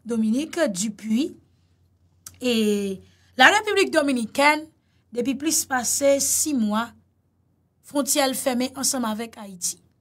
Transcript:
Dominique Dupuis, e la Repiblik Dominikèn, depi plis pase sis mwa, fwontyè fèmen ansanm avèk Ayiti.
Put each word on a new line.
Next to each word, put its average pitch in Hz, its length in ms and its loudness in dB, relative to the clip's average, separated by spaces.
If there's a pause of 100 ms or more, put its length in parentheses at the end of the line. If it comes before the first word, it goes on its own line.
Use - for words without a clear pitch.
Dominique 240 640 0
Dupuis, 220 640 -2 (1040)
e 208 640 0 (400)
la 269 120 10
Repiblik 392 420 2
Dominikèn, 285 720 2 (480)
depi 262 240 -2
plis 302 300 -2
pase 277 520 0
sis 285 380 -2
mwa, 220 320 -2 (960)
fwontyè 285 480 0
fèmen 254 400 -2
ansanm 254 320 -2
avèk 226 320 -8
Ayiti. 196 400 -10 (220)